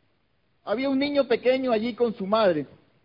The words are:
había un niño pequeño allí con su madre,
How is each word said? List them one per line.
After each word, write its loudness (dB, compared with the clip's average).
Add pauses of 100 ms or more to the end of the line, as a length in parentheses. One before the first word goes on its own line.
(640)
había -2
un 0
niño 0
pequeño 0
allí -2
con 0
su -8
madre, 2 (380)